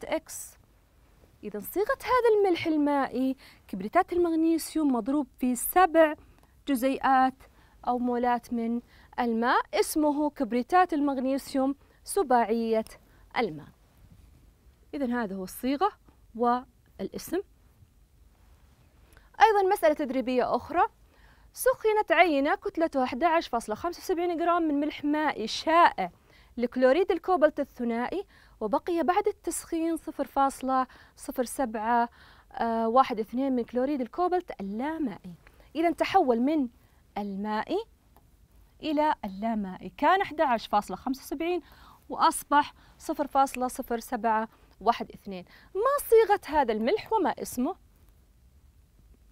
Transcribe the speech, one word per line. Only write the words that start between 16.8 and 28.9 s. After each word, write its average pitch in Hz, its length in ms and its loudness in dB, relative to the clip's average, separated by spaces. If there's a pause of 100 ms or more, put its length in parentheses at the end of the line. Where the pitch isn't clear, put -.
أيضًا 403 320 6
مسألة 311 220 4
تدريبية 247 640 0
أخرى، 320 260 0 (720)
سخنت 427 600 2
عينة 311 420 4
كتلتها 320 500 -2
أحد 254 200 -4
عشر 330 260 2
فاصلة - 240 -4
خمسة 339 260 -8
وسبعين 349 360 -2
جرام 339 260 0
من 294 180 0
ملح 302 240 -6
مائي 294 420 -2
شائع 311 640 2 (460)
لكلوريد 254 560 2
الكوبالت 311 480 0
الثنائي، 240 640 -6 (340)
وبقي 302 420 -2